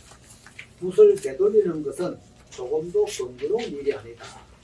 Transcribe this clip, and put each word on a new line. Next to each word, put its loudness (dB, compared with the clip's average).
붓을 6
되돌리는 0
것은 -6
조금도 -2
번거로운 -4
일이 -4
아니다. -16